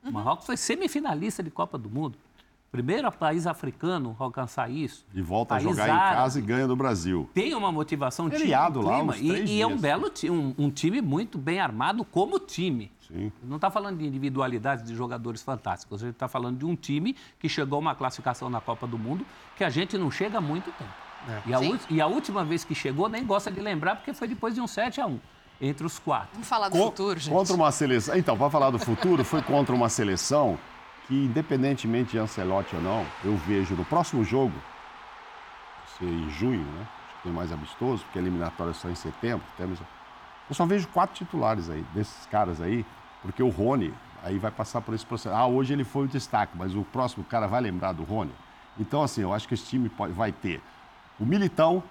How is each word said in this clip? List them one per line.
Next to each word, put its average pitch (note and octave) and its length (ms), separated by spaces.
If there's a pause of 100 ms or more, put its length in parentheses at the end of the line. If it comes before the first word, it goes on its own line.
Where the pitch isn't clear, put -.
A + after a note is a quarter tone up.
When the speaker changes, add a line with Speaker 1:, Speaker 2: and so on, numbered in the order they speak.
Speaker 1:
O B3 40
Speaker 2:
Uhum. C#4 60
Speaker 1:
Marrocos G3+ 340
foi B3 100
semifinalista B3 840
de D#3+ 80
Copa - 260
do A2 140
Mundo. B2+ 260 (540)
Primeiro F#3 420
país D#3+ 340
africano D3+ 720
a C3+ 60
alcançar B2 460
isso. C#3+ 420
Speaker 3:
E F#2+ 80
volta G2+ 340
a B2+ 40
Speaker 1:
País - 100
Speaker 3:
jogar G#2 200
em - 20
Speaker 1:
árabe. F#3 260
Speaker 3:
casa C3 220
e A#2+ 40
ganha B2 240
do B2+ 80
Brasil. F#2+ 600
Speaker 1:
Tem C4 200
uma G3+ 160
motivação, D3+ 560
um - 40
time, D4+ 100
Speaker 3:
Feriado D3+ 400
Speaker 1:
um - 20
Speaker 3:
lá, G2+ 140
Speaker 1:
clima. D3 160
Speaker 3:
uns G#2 80
Speaker 1:
E, C#3 80
Speaker 3:
três G3 220
Speaker 1:
e G#3 100
é A3+ 60
um A3+ 40
Speaker 3:
dias. - 120
Speaker 1:
belo D#3+ 260
ti-, - 220
um, C#3+ 260
um D3 140
time F3+ 320
muito F#3 340
bem D#3+ 240
armado D3+ 420
como B3+ 360
time. D3+ 520 (160)
Speaker 3:
Sim. F2+ 240 (140)
Speaker 1:
Não C#3 140
tá F#3+ 120
falando G3+ 280
de D3+ 80
individualidades C3 800
de A#2 80
jogadores A#2+ 480
fantásticos. G#2 600
A A#2+ 40
gente A#2+ 100
tá B2+ 120
falando B2 320
de C#3 40
um E3+ 100
time D#3+ 400 (240)
que - 80
chegou C#3+ 300
a C#3+ 40
uma D#3 140
classificação B2+ 540
na B2 140
Copa A#2+ 240
do A#2+ 100
Mundo B2+ 300 (280)
que - 100
a E3+ 40
gente E3+ 300
não D#3+ 120
chega G#3 280
há - 20
muito E3+ 320
tempo. G#2+ 180 (380)
Speaker 4:
É. G#2+ 220
Speaker 1:
E - 20
a C3 60
Speaker 2:
Sim. D3 140
Speaker 1:
ult-, B3 180
e D#3+ 100
a D3+ 60
última G3+ 360
vez D#3+ 220
que D#3 100
chegou, C#3+ 320
nem A3 160
gosta G3+ 280
de F#3 100
lembrar, F#3+ 360
porque - 180
foi - 120
depois A#3 280
de B3 80
um A#3 40
sete A#3 320
a B3+ 80
um. C#3 140 (420)
Entre C#3 240
os - 120
quatro. C#3 340
Speaker 2:
Vamos A3 160
falar G#3+ 200
do F#3 80
Speaker 3:
Co-, F#3+ 100
Speaker 2:
futuro, G3 340
gente? D3 120
Speaker 3:
contra F#3 220
uma D#3 160
seleção, C3 460
então, D3 200
pra C#3 140
falar C#3 200
do A#2+ 100
futuro, C3+ 440
foi D#3 180
contra C3+ 320
uma B2 140
seleção G#2 680 (480)
que, C3 80
independentemente B2+ 960
de A2+ 60
Ancelotti G2 580
ou E2 60
não, F#2+ 240 (180)
eu G#2 120
vejo F#2+ 400
no F2 80
próximo D3+ 400
jogo, A#2+ 280 (1300)
vai - 200
ser F2+ 140
em D#2+ 180
junho, G2 340
né? D#2 220 (200)
Acho - 100
que - 80
tem F2 80
mais E2 200
amistoso, G2 520
porque - 140
a F2+ 40
eliminatória E2+ 480
é E2 40
só - 140
em F2 60
setembro. E2 500 (120)
Temos... F#2 220 (680)
Eu C#3+ 60
só E3+ 120
vejo F#3+ 220
quatro F#3+ 280
titulares A2 540
aí, D#2 140 (100)
desses - 320
caras F2+ 340
aí, G#2 240 (380)
porque F#2 200
o B2+ 60
Rony G2 460 (300)
aí F#2+ 140
vai G#2+ 120
passar A2 300
por A2 140
esse G#2+ 120
processo. G#2+ 280
Ah, A#2+ 120
hoje B2+ 260
ele C#3+ 120
foi C3+ 200
o C3+ 40
destaque, A2+ 480
mas F#2 180
o G2+ 100
próximo B2 400
cara A2+ 220
vai A2+ 140
lembrar F#2+ 320
do D#2+ 100
Rony? E2 300 (460)
Então, C3 240
assim, B2 200
eu F#2 100
acho A2 140
que - 80
esse A2 100
time B2+ 240
pode, G2+ 240
vai F#2+ 200
ter E2 280 (600)
o G#2+ 60
Militão F3 640